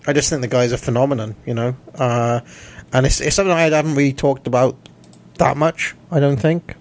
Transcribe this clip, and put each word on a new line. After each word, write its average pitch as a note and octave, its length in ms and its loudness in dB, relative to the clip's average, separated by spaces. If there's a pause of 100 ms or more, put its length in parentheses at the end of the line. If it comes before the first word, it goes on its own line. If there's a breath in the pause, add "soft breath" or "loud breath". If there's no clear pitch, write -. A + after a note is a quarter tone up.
I D3 80 0
just C#3 160 -2
think D3+ 120 -4
the B2 60 -4
guy's B2 240 0
a B2+ 60 -2
phenomenon, A#2+ 580 -2 (100)
you B2+ 100 -6
know, A#2+ 200 -2 (200)
uh, A#2+ 460 0 (520 loud breath)
and C3 140 2
it's, - 140 0
it's C#3+ 140 0
something G3 180 2
I E3 160 2
haven't D3+ 260 0
really C#3 180 2
talked C3+ 320 -2
about B2 300 2 (640)
that C3+ 180 2
much, D#3+ 380 -2 (160)
I D#3+ 80 2
don't C#3+ 180 2
think, D#3+ 440 -2